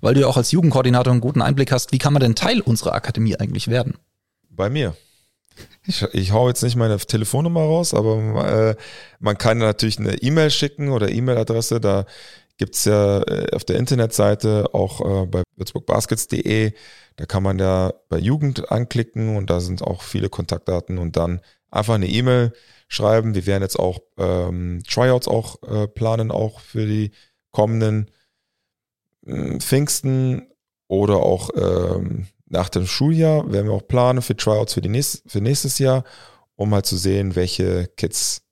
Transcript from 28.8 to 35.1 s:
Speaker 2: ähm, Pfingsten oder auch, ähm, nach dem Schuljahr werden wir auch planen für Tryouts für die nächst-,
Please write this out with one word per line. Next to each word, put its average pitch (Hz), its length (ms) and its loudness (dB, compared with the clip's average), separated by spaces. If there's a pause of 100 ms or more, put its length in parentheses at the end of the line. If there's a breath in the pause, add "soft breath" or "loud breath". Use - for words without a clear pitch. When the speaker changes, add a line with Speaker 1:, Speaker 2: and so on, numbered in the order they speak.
Speaker 2:
ähm, - 340 -6
Pfingsten 131 840 0 (400)
oder 101 300 2
auch, - 380 0
ähm, 90 680 -2 (220)
nach 90 220 -2
dem 90 180 -2
Schuljahr 156 640 0
werden 101 160 0
wir 107 60 0
auch 98 140 -4
planen 127 360 2
für 104 120 -2
Tryouts 107 380 0
für 113 80 -2
die 95 80 -2
nächst-, 123 380 -4